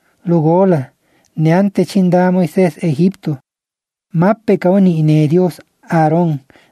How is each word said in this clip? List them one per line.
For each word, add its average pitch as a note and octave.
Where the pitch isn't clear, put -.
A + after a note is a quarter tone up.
lugola, E3+
ne D#3+
ante F#3+
chinda F3+
Moisés F#3
Egipto. D#3+
Mappe F#3+
kaoni F3+
ine D3+
Dios F3
Aarón, D#3+